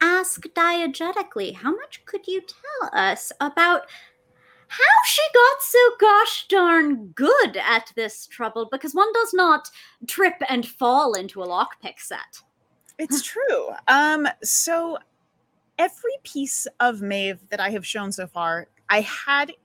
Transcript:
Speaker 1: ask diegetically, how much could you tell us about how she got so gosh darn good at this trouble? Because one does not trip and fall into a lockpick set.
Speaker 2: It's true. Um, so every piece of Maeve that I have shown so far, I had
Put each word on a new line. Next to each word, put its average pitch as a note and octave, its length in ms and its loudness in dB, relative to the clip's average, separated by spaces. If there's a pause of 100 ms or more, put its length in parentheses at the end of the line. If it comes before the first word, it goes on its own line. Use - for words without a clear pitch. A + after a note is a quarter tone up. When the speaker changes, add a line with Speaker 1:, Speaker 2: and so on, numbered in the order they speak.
Speaker 1:
ask F4+ 420 0 (120)
diegetically, E4+ 1000 -4
how A#3+ 200 -4
much C5+ 300 -12
could - 220 -12
you F#4+ 140 -6
tell - 520 -10
us G3 480 -2
about E4+ 420 0 (880)
how F#5+ 360 4
she - 180 2 (120)
got B4 280 6
so - 160 2 (200)
gosh G#4+ 500 4
darn E4 600 2
good E4+ 480 2
at A3+ 400 0
this A3 300 -8
trouble? A3+ 440 -8
Because C4+ 240 -8
one G#4 180 2
does A4+ 220 0
not E4+ 360 2 (360)
trip F4+ 280 0 (140)
and A#3+ 180 -2
fall B3+ 480 0
into F#3+ 280 -10
a F3+ 40 -8
lockpick F#3+ 520 -6
set. - 420 -14 (580)
Speaker 2:
It's C#4+ 240 -4
true. A4 460 -4 (200)
Um, D4 400 2 (160)
so E4 540 -2 (800)
every F#4 340 -2 (100)
piece - 440 -8 (140)
of A#3+ 220 2
Maeve G3 460 -4
that G#3 120 -6
I G3 100 -2
have G3+ 160 -8
shown G3+ 260 -8
so F#3 140 -10
far, E3+ 420 -6 (220)
I G#3 100 4
had C#4+ 520 -4 (120)